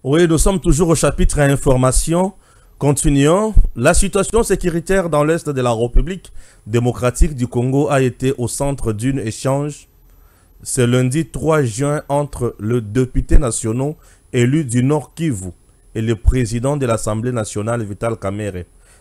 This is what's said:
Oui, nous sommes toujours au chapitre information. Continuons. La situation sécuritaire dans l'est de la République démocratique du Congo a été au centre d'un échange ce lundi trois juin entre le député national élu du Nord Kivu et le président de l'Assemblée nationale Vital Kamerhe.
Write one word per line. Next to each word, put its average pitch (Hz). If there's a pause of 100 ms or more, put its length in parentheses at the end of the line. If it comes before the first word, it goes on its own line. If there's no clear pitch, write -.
Oui, 160
nous 160
sommes 190
toujours 165
au 165
chapitre 143
information. 139 (440)
Continuons. 147 (220)
La 139
situation 196
sécuritaire 175
dans 147
l'est 160
de 135
la 123
République 131 (380)
démocratique 120
du 123
Congo 131
a 139
été 131
au 120
centre 139
d'un 117
échange 135 (720)
ce -
lundi 127
trois 151
juin 139
entre 139
le 117
député 117
national 127 (380)
élu 131
du 123
Nord 143
Kivu 107 (440)
et 113
le 113
président 123
de 139
l'Assemblée 110
nationale 113
Vital 101
Kamerhe. 98 (360)